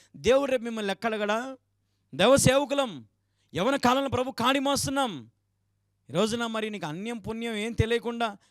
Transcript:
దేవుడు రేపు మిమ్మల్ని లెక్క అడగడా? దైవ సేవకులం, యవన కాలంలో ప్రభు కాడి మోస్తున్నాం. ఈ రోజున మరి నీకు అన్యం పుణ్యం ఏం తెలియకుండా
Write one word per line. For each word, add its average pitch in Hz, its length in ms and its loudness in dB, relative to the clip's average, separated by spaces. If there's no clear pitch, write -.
దేవుడు 262 340 2
రేపు 254 120 0
మిమ్మల్ని 220 260 -6
లెక్క 196 180 -2
అడగడా? 220 500 -2
దైవ 208 220 6
సేవకులం, 262 680 2
యవన 220 220 0
కాలంలో 269 320 2
ప్రభు 247 220 -2
కాడి 254 280 2
మోస్తున్నాం. 262 720 -2
ఈ - 20 -16
రోజున 226 340 0
మరి 220 240 -4
నీకు 185 160 -8
అన్యం 202 320 -8
పుణ్యం 226 360 -8
ఏం 214 180 -4
తెలియకుండా 233 640 -2